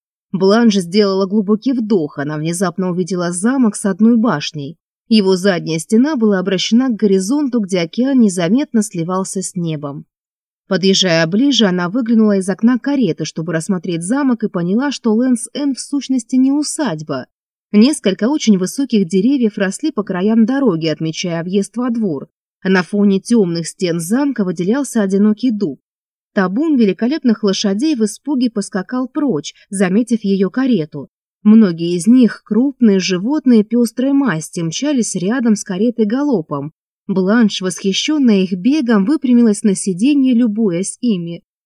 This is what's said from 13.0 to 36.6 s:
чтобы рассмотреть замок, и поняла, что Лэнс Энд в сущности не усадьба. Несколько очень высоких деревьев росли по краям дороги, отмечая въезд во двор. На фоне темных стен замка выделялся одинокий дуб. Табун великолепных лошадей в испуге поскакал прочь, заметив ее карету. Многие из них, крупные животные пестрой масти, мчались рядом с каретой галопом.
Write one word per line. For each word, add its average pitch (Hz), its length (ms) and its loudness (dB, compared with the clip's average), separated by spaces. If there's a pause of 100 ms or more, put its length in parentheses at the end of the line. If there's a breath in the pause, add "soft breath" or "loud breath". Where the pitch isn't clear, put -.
чтобы 165 280 -8
рассмотреть 170 500 -4
замок, 254 400 -2
и 208 60 -4
поняла, 196 420 -2
что 233 240 -2
Лэнс 247 400 0
Энд 277 220 -4
в - 40 -14
сущности 262 540 -4
не 262 160 4
усадьба. 165 760 -4 (500)
Несколько 214 520 2
очень 262 280 2
высоких 196 500 -2
деревьев 214 520 0
росли 202 320 -2
по 208 140 -6
краям 220 420 2
дороги, 220 400 0
отмечая 160 560 -4
въезд 196 340 -4
во 247 140 -4
двор. 208 380 -4 (340)
На 185 200 2
фоне 202 380 2
темных 175 460 0
стен 170 340 -4
замка 233 440 -2
выделялся 202 580 -2
одинокий 208 480 0
дуб. 202 300 -4 (540)
Табун 220 420 0
великолепных 226 640 0
лошадей 208 520 0
в 220 100 0
испуге 247 460 -2
поскакал 220 580 -6
прочь, 240 460 -4 (160 soft breath)
заметив 202 540 0
ее 196 260 0
карету. 190 580 -4 (340)
Многие 180 540 4
из 170 100 -2
них, 247 380 4
крупные 220 560 2
животные 214 640 2
пестрой 240 480 0
масти, 196 480 -2
мчались 233 540 -2
рядом 220 420 0
с - 80 -12
каретой 214 420 0
галопом. 202 680 -2 (340)